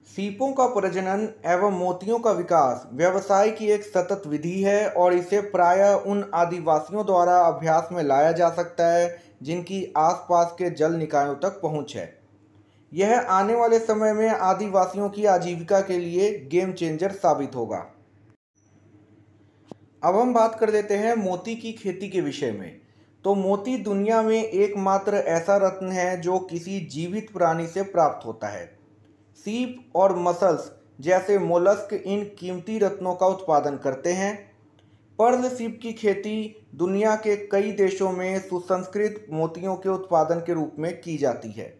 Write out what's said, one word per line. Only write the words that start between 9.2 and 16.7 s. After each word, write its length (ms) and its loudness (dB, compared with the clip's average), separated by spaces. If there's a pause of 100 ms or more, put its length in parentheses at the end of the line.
जिनकी 420 -6 (140)
आसपास 600 2
के 140 -2
जल 220 0
निकायों 420 0
तक 260 -4
पहुंच 340 -4
है। 100 -8 (840)
यह 280 2
आने 340 2
वाले 240 4
समय 340 2
में 160 2
आदिवासियों 840 0
की 160 -6
आजीविका 540 2
के 180 -2
लिए 320 0 (180)
game 240 0